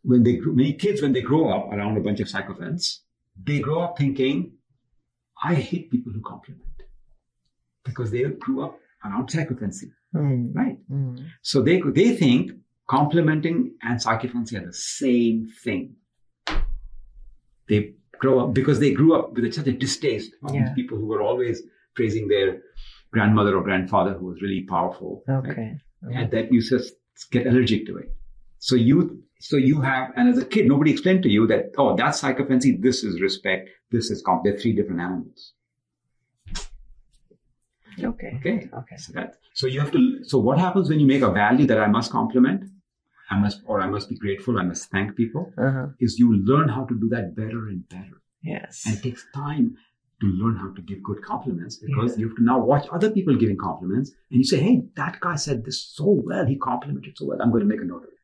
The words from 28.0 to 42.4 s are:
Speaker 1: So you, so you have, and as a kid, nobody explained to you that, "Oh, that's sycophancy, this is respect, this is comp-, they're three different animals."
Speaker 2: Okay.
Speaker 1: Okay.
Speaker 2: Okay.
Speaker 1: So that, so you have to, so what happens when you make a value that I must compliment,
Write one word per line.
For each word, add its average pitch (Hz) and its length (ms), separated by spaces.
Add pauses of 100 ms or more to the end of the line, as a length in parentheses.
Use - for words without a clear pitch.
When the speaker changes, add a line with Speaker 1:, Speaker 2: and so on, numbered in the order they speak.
Speaker 1:
So - 160
you, 139 480 (160)
so - 180
you 139 240
have, 131 360
and 247 120
as 233 80
a 127 80
kid, 214 220
nobody 143 240
explained 185 320
to 120 60
you 107 180
that, 107 300
"Oh, 135 180
that's 143 240
sycophancy, 131 520 (160)
this 123 160
is 92 180
respect, 95 480 (220)
this 113 200
is 98 100
comp-, 92 220
they're 101 140
three 113 160
different 87 280
animals." - 520 (2500)
Speaker 2:
Okay. - 400
Speaker 1:
Okay. 196 300 (120)
Speaker 2:
Okay. - 160
Speaker 1:
So - 160
that, - 220 (180)
so - 140
you 131 120
have 143 140
to, 254 320
so 143 120
what 123 220
happens 180 300
when 151 100
you 143 80
make 135 140
a 110 100
value 107 360
that 110 120
I 107 80
must 110 240
compliment, 127 580 (600)